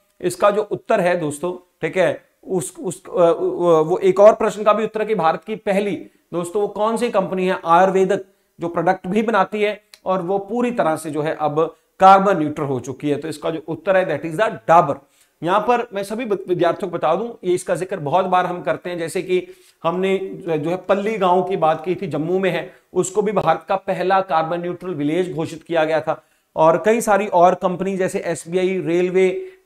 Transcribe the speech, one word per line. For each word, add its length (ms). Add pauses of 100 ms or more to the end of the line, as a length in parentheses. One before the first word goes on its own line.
(200)
इसका 300
जो 120
उत्तर 380
है, 200
दोस्तों, 640
ठीक 140
है, 280 (240)
उस, 320
उस, 260
अ, 40 (680)
वो 180
एक 220
और 120
प्रश्न 300
का 100
भी 120
उत्तर 160
है 60
कि 80
भारत 300
की 100
पहली, 400 (380)
दोस्तों, 300
वो 60
कौन 280
सी 140
कंपनी 360
है 180
आयुर्वेदिक 580 (380)
जो 80
product 380
भी 160
बनाती 400
है, 220 (220)
और 160
वो 160
पूरी 320
तरह 260
से 140
जो 120
है, 180
अब 360 (240)
carbon 380
neutral 280
हो 140
चुकी 300
है। 60
तो 120
इसका 220
जो 180
उत्तर 280
है, 240
that 120
is 80
the 120 (160)
Dabur। 260 (480)
यहाँ 180
पर 320
मैं 100
सभी 220
विद्यार्थियों 640
को 60
बता 180
दूं, 160 (140)
ये 100
इसका 200
जिक्र 220
बहुत 280
बार 220
हम 160
करते 280
हैं, 80
जैसे 240
कि 240 (380)
हमने 340 (400)
जो 120
है, 60
पल्ली 420
गांव 240
की 140
बात 280
की 100
थी, 120
जम्मू 320
में 120
है, 220 (220)
उसको 280
भी 100
भारत 360
का 80
पहला 440
carbon 400
neutral 340
village 380
घोषित 300
किया 220
गया 160
था। 240 (320)
और 300
कई 140
सारी 260
और 280
company, 420
जैसे 220
एसबीआई, 600
railway, 760 (140)